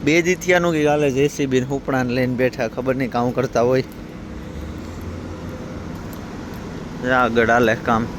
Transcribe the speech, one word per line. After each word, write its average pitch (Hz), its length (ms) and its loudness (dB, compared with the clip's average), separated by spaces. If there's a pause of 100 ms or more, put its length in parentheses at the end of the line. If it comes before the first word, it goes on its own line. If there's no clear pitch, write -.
બે 156 180 4
દી 180 140 2
થયાનું 175 360 2
કંઈક 151 160 2
હાલે, 147 240 4
જે 135 160 2
સી 143 180 -2
બી 127 140 2
ને 123 60 0
હુપડાને 131 480 -2
લઈને 127 220 0
બેઠા, 123 320 0
ખબર 127 280 -2
નહીં 127 160 -2
કામ 120 200 0
કરતા 123 300 0
હોય. 127 220 2 (3250)
જા 127 160 4
આગળ 117 300 6
હાલે 117 260 6
કામ. 117 320 2 (120)